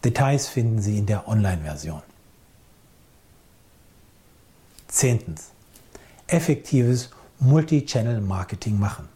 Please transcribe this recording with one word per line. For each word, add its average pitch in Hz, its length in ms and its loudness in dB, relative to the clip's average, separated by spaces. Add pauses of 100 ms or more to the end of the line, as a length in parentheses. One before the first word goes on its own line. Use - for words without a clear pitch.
Details 139 420 2
finden 113 320 0
Sie 104 200 -2
in 104 80 -2
der 101 200 -2
Online-Version. 78 760 -2 (2750)
Zehntens. - 640 -2 (800)
Effektives 127 840 2 (300)
Multi-Channel-Marketing 113 1400 0
machen. - 380 -2